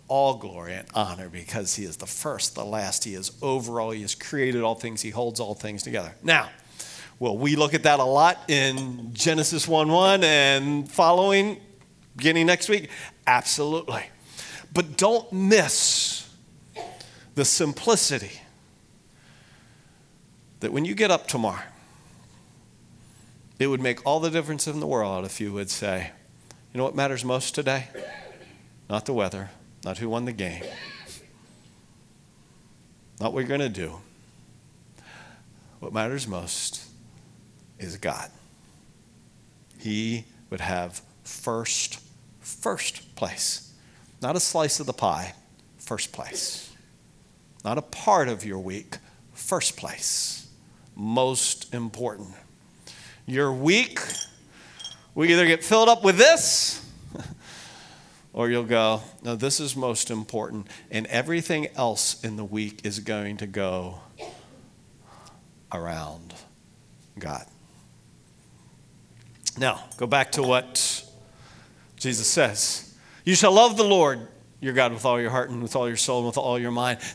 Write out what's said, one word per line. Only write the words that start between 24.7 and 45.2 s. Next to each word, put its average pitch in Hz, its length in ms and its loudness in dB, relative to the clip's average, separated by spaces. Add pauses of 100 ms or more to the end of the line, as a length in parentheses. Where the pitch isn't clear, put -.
the 151 60 -4
world 101 380 0
if - 160 -10
you 101 140 -6
would 101 160 -6
say, 92 400 -4 (600)
You 123 60 -6
know 131 60 0
what 139 100 -4
matters 135 300 -2
most 123 300 -2
today? 131 340 -2 (1000)
Not 107 180 -4
the 143 60 -2
weather, 98 380 -4 (340)
not 95 140 -8
who 113 100 -6
won 117 160 -4
the 123 80 -6
game, 92 320 -8 (2500)
not 110 120 -2
what 135 80 -2
you're 127 80 -4
gonna 139 200 -2
do. 85 320 -8 (1800)
What - 140 -12
matters 120 360 -4
most - 560 -8 (920)
is 87 180 -12
God. - 340 -6 (1500)
He 113 480 -4 (240)
would 90 100 -8
have 90 400 -6 (240)
first, - 760 -6 (400)
first - 720 -6
place. - 580 -6 (480)
Not 143 160 -2
a 175 40 0
slice 156 400 0
of 143 60 -8
the 127 60 -2
pie, 90 420 -2 (440)